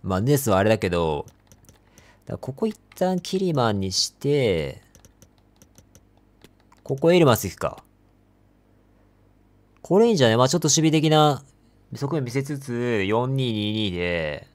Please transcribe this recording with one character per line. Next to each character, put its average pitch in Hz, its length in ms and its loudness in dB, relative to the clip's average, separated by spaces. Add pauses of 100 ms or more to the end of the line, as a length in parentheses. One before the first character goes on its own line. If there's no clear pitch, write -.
ま 95 140 -2
あ、 98 40 0
ネ 139 160 2
ス 120 140 0
は 95 80 4
あ 98 40 4
れ 107 60 4
だ 110 80 4
け 98 120 -2
ど、 80 380 -2
だ - 40 -20
か - 1000 -20
ら - 40 -10
こ - 160 -12
こ 226 140 -4
一 214 100 -8 (180)
旦 185 240 0
キ 185 200 -6
リ 180 140 -2
マ 120 180 0
ン 101 80 -2
に 95 120 -4
し - 220 -4
て、 110 680 -2 (2000)
こ 139 120 -6
こ 165 160 2
エ 180 80 4
ル 160 60 6
マ 120 100 6
ス 98 120 -6
行 - 80 -10
く - 40 -20
か。 - 240 -8 (2000)
こ 185 180 2
れ 233 80 6
い 233 40 2
い - 20 4
ん - 20 2
じ 139 80 4
ゃ 117 40 6
な 110 60 4
い？ 113 40 2
ま 127 80 4
あ、 131 40 0
ち 175 60 0
ょ - 20 0
っ - 20 0
と 160 80 0
守 143 80 2
備 160 160 2
的 156 180 2
な 151 340 4 (500)
側 139 220 -6
面 139 80 -4
見 117 80 -8
せ 135 120 -4
つ 143 140 -8
つ、 120 480 -2
四 123 300 0
二 127 180 -2
二 107 200 -2
二 107 180 -2
で 85 640 -4